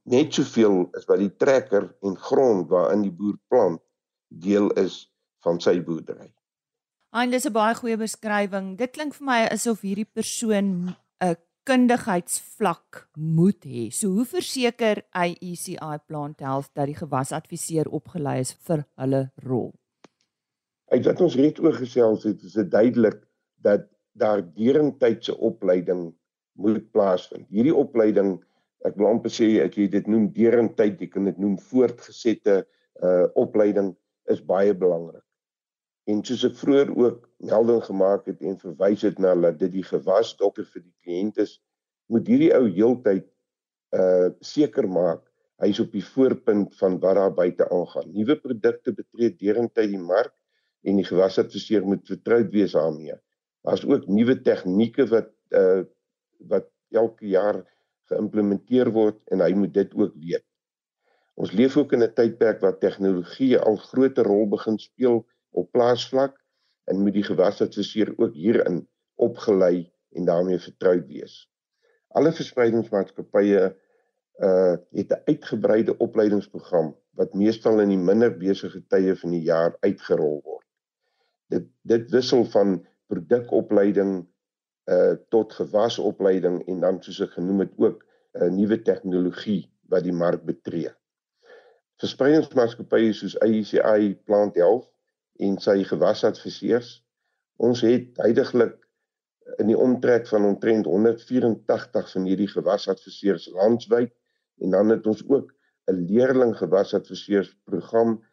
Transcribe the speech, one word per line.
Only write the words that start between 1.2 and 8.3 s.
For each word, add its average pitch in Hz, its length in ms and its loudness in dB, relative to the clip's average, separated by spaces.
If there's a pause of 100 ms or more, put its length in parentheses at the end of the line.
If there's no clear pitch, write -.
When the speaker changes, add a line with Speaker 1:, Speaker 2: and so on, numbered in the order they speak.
Speaker 1:
trekker 113 680 0
en 98 140 -4
grond 120 520 2
waarin 90 340 2
die 98 100 -4
boer 98 260 -4 (100)
plant, 98 320 2 (480)
deel 98 420 0
is - 420 -4 (320)
van 85 160 -2
sy 92 200 2
boerdery. - 520 -10 (800)
Speaker 2:
Hein, 247 180 -2
dis 254 160 -2
'n 247 60 -6
baie 220 220 2
goeie 226 220 -6
beskrywing. 202 800 -6